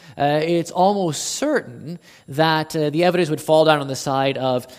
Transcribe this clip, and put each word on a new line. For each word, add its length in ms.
uh, 240
it's 300
almost 520
certain 760
that, 460
uh, 140
the 140
evidence 260
would 120
fall 240
down 140
on 80
the 80
side 440
of 260